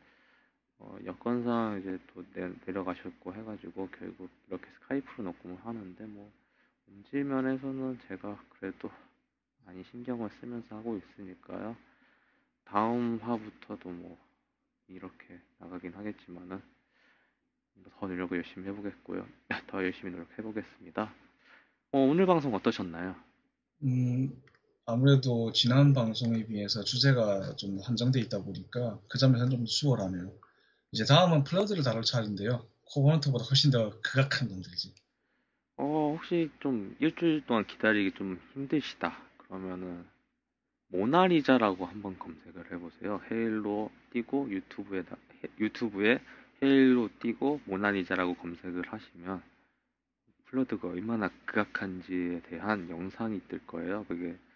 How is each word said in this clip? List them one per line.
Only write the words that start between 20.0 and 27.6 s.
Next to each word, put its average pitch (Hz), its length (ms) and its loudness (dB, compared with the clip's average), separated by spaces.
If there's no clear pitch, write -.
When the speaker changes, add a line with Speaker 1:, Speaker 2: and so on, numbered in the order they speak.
Speaker 1:
노력해보겠습니다. 104 1040 -8
어, 139 80 0
오늘 151 260 6
방송 156 300 4
어떠셨나요? 92 600 -2
Speaker 2:
음, 127 480 2
아무래도 123 680 4
지난 139 400 8
방송에 113 540 2
비해서 104 360 -4
주제가 113 720 2
좀 98 280 -6